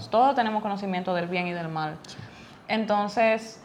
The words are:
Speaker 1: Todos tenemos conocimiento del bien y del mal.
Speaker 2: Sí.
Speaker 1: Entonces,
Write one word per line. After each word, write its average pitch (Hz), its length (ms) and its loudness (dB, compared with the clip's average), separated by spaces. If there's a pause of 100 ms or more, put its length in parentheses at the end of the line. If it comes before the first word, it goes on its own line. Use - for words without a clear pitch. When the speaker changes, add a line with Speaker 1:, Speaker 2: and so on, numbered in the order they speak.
Speaker 1:
Todos 254 260 6
tenemos 220 280 0
conocimiento 190 500 -2
del 170 140 0
bien 180 200 -2
y 175 40 -4
del 170 160 -6
mal. 156 300 -4 (100)
Speaker 2:
Sí. - 100 -16 (520)
Speaker 1:
Entonces, 220 960 0